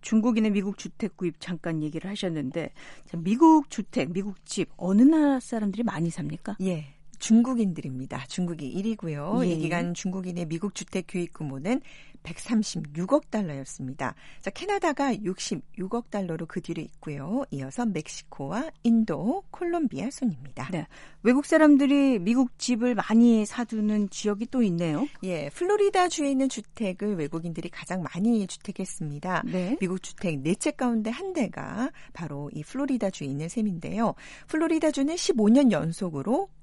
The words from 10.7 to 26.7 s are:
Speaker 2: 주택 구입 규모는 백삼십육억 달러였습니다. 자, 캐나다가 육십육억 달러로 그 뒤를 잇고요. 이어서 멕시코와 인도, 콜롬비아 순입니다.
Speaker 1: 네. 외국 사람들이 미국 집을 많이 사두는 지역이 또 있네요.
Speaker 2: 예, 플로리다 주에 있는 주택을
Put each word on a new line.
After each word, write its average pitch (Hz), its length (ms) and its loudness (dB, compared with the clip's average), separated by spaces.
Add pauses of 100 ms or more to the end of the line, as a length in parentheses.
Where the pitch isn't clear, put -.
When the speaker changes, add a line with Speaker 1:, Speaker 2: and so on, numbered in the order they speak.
Speaker 2:
주택 - 320 -6
구입 175 260 -6
규모는 156 480 -4 (420)
백삼십육억 175 1080 -2
달러였습니다. 139 840 -6 (260)
자, - 100 -6
캐나다가 349 640 0
육십육억 185 920 -6
달러로 165 380 -4
그 - 120 -6
뒤를 165 240 -8
잇고요. 156 680 -6
이어서 139 340 -4
멕시코와 180 840 -6 (140)
인도, 226 680 2
콜롬비아 311 580 -2
순입니다. 143 640 -6
Speaker 1:
네. 165 160 -4 (340)
외국 247 240 4
사람들이 277 760 8
미국 240 380 2
집을 240 380 0
많이 226 500 6
사두는 214 640 0
지역이 208 380 -4
또 254 160 2
있네요. 170 440 2 (160)
Speaker 2:
예, 160 260 -4
플로리다 392 600 2
주에 285 220 0
있는 269 180 2
주택을 208 680 -4